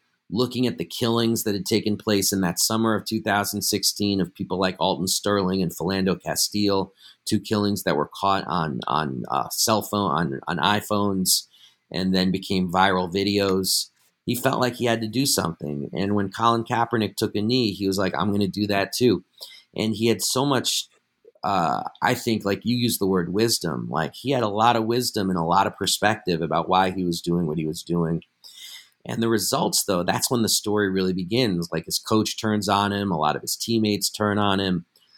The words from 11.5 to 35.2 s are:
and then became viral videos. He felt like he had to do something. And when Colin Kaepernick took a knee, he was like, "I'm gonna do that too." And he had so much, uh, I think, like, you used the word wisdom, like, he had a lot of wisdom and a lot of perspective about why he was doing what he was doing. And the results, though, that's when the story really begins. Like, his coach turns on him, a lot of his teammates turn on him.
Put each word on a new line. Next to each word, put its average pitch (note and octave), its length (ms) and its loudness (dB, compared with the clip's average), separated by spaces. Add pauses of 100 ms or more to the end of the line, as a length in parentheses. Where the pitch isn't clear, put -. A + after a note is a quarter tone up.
and F#2+ 240 0
then F#2 160 4
became F#2 400 0
viral F#2 420 2
videos. G2 760 0 (380)
He A#2+ 80 0
felt A#2+ 260 0
like B2 140 0
he A#2+ 100 -6
had A#2 160 0
to A2+ 80 -4
do A#2+ 160 -2
something. D2 680 -2
And G2 200 0
when G2 160 0
Colin A#2 340 2
Kaepernick A2+ 520 0
took G#2+ 180 -2
a G#2+ 60 0
knee, A2+ 320 2
he G2 140 -4
was F#2+ 100 2
like, F#2+ 180 0
"I'm F2+ 160 0
gonna G2+ 180 2
do G2+ 180 -2
that G2 260 0
too." A#2+ 320 2 (500)
And G#2+ 200 0
he A2 140 2
had A2+ 120 2
so - 240 0
much, - 440 0 (540)
uh, D#2+ 420 0 (180)
I A2+ 100 2
think, A#2 320 -2
like, G2+ 220 -2
you A#2+ 100 2
used A#2+ 240 0
the G2+ 60 2
word F2+ 260 0
wisdom, D#2+ 560 0
like, D2 260 -2
he - 180 -4
had B2+ 100 2
a G#2+ 60 0
lot A2 280 4
of A2+ 80 2
wisdom A2+ 460 0
and F#2 80 0
a E2 40 0
lot F2+ 240 4
of G#2 100 -2
perspective F#2+ 640 0
about D#2+ 260 0
why F#2 220 4
he F#2 140 -4
was E2+ 180 -2
doing F2 240 0
what D#2 120 -2
he D#2 80 -2
was D#2 160 -6
doing. E2 400 0 (840)
And A2+ 160 -4
the A2+ 60 2
results, A2+ 560 0
though, F2+ 180 2
that's F#2+ 280 0
when A#2+ 120 2
the G#2 60 2
story G#2 420 2
really F#2+ 220 2
begins. F#2 580 0
Like, E2 140 -4
his - 140 -6
coach G#2+ 400 0
turns G#2 300 0
on G2+ 240 2
him, G2+ 180 -2
a E2+ 80 0
lot D2+ 180 0
of - 60 -6
his - 140 -6
teammates G#2+ 540 0
turn G#2 260 0
on G2+ 220 2
him. F#2 260 0 (340)